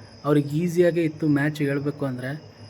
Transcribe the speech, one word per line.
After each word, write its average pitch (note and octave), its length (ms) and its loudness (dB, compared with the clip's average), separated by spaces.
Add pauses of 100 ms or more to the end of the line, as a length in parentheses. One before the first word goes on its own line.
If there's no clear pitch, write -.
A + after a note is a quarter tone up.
(260)
ಅವ್ರಿಗೆ C#3+ 240 2
ಈಸಿಯಾಗೇ E3+ 540 2
ಇತ್ತು D#3 240 -2
ಮ್ಯಾಚ್ D3 300 2
ಹೇಳ್ಬೇಕು C#3 480 -2
ಅಂದ್ರೆ. B2+ 360 -6 (280)